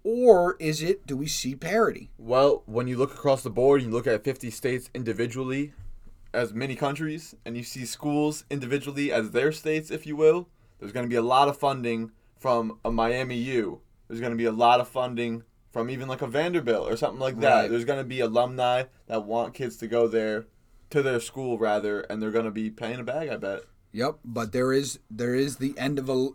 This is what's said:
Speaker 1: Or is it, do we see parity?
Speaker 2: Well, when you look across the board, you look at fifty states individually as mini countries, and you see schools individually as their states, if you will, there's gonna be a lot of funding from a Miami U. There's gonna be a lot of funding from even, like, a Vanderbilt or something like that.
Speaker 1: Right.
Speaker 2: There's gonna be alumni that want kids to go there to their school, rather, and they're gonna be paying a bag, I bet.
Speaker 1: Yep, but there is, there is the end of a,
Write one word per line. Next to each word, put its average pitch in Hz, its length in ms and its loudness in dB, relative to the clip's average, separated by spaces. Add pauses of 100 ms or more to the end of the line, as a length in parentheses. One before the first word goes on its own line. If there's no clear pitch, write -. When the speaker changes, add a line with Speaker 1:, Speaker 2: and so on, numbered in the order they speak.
Speaker 1:
Or 208 560 6
is 156 220 -2
it, 180 240 0
do 139 100 -6
we 147 120 -4
see 135 280 -4
parity? - 600 0
Speaker 2:
Well, 131 480 4
when 120 220 -2
you 127 100 -4
look 135 160 0
across 135 300 0
the 123 60 -4
board, 127 320 6
you 120 80 -4
look 117 180 0
at 110 160 2
fifty 127 260 -4
states 123 440 -4
individually 127 800 -4 (600)
as 208 200 -2
mini 131 220 -4
countries, 151 600 -4 (100)
and 117 120 -8
you 120 60 -8
see 127 220 -10
schools 147 640 -2
individually 139 640 -4
as 110 200 0
their 135 200 2
states, 156 400 -4
if 156 140 -8
you 151 100 -8
will, 160 340 4 (300)
there's 151 120 -12
gonna 123 160 -4
be 120 80 -2
a 117 60 4
lot 131 280 6
of 139 80 -4
funding 120 540 -2 (260)
from 117 480 0
a 113 60 0
Miami 120 460 0
U. 120 440 -2 (260)
There's 113 140 -8
gonna 120 140 -2
be 117 100 0
a 113 60 4
lot 120 300 6
of 123 60 -2
funding 120 560 -4 (280)
from 117 180 -4
even, 131 180 -8
like, 131 160 -6
a 131 40 -4
Vanderbilt 127 640 0
or 113 60 -2
something 143 220 -2
like 131 220 -2
that. 127 200 6
Speaker 1:
Right. 101 80 0
Speaker 2:
There's 117 160 0
gonna 139 180 -2
be 127 160 -8
alumni 123 640 2 (220)
that 113 160 -4
want 113 300 -4
kids 120 240 -8
to 113 100 -10
go 117 200 4
there 110 400 -2 (420)
to 147 120 2
their 131 180 0
school, 127 380 -6
rather, 104 440 0
and 107 200 -6
they're 110 100 -2
gonna 110 200 0
be 110 180 -4
paying 117 300 -8
a 120 40 -10
bag, 139 260 -4
I 107 80 -4
bet. 98 240 -6 (300)
Speaker 1:
Yep, 131 320 -4
but 113 280 -6
there 127 220 0
is, 139 260 -2 (100)
there 120 260 -4
is 139 220 0
the 135 200 -4
end 139 220 -2
of 131 100 -6
a, 131 260 2